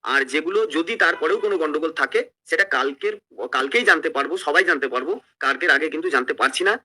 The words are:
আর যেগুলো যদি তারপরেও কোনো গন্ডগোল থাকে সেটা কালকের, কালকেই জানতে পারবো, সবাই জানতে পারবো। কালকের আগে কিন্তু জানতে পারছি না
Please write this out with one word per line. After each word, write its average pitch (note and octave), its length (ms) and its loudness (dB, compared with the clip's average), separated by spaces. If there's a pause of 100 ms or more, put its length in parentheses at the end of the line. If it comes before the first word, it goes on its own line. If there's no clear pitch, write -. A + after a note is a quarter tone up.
আর C3+ 220 0
যেগুলো D#3+ 420 0
যদি F#3 300 -2
তারপরেও F3 420 0
কোনো G3+ 200 0
গন্ডগোল D#3 340 -2
থাকে D3 280 0 (240)
সেটা E3 200 0
কালকের, C#3 500 -2 (380)
কালকেই C#3 320 0
জানতে D#3+ 260 4
পারবো, C#3 260 -2
সবাই F3+ 280 2
জানতে C#3+ 240 0
পারবো। C3+ 320 -4 (200)
কালকের C#3 300 0
আগে C#3 200 4
কিন্তু E3 200 -4
জানতে C3+ 240 0
পারছি C3+ 300 0
না G3+ 100 4 (100)